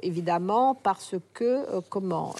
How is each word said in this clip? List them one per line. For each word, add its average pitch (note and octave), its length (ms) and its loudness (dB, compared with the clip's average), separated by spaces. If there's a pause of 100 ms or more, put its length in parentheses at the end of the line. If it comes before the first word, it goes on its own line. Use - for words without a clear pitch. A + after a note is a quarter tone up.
évidemment, F3+ 720 2
parce G3 400 -2 (180)
que, - 100 -4
euh, B3 460 0
comment, F3+ 500 -2